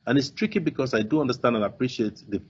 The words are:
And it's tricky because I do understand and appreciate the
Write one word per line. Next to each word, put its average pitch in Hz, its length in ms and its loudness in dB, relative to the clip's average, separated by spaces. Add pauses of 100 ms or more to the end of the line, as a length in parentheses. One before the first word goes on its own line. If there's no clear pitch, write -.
And 127 120 4
it's 131 100 0
tricky 214 300 -2
because 139 340 -2
I 110 100 2
do 151 200 2
understand 123 340 2
and 107 80 2
appreciate 110 640 -2
the 98 220 -4